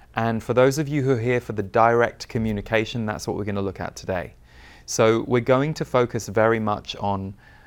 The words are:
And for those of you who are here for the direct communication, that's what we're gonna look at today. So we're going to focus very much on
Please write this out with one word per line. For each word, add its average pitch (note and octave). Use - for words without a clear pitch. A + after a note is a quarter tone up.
And A2+
for B2
those C3
of D3+
you C#3+
who C3+
are A#2+
here B2
for A#2
the G#2
direct A#2
communication, A2
that's G#2
what -
we're G#2
gonna G2+
look G2
at -
today. F2+
So A2+
we're B2
going C3+
to D3+
focus B2
very A2
much G#2
on G2